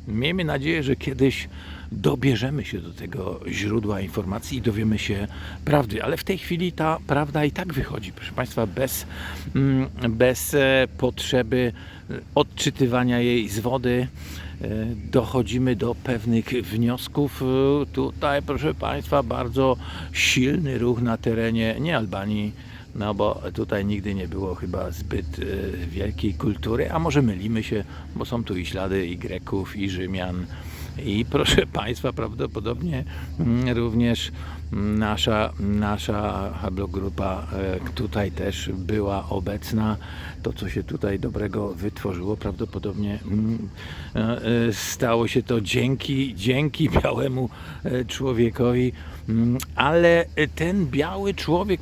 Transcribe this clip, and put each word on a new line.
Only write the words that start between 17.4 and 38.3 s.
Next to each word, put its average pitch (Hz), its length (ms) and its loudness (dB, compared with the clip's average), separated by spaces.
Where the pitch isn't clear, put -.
E, 135 440 4
tutaj, 143 560 0
proszę 143 320 -2
Państwa, 139 480 0
bardzo 123 540 2
silny 135 680 2
ruch 120 240 2
na 117 140 2
terenie, 113 640 2
nie 160 160 2
Albanii, 104 560 0
no 104 200 0
bo 104 280 2
tutaj 104 300 0
nigdy 101 300 -2
nie 92 140 -4
było 95 260 -4
chyba 92 360 -4
zbyt, 82 480 -4
e, 95 480 -4
wielkiej 98 480 -2
kultury, 110 560 0
a 165 80 0
może 151 240 4
mylimy 110 400 2
się, 107 220 -2
bo 123 80 -4
są 117 200 -2
tu 98 120 -2
i 90 100 -4
ślady 95 400 0
i 87 100 -4
Greków, 92 600 -4
i 101 140 -2
Rzymian, 90 560 -2
i 107 260 2
proszę - 360 4
Państwa, 117 460 -2
prawdopodobnie, 120 920 -2
mm, 123 360 2
również 117 560 2
nasza, 107 880 2
nasza 104 920 0
haplogrupa, 95 1000 -2
e, 95 260 -2
tutaj 101 360 -2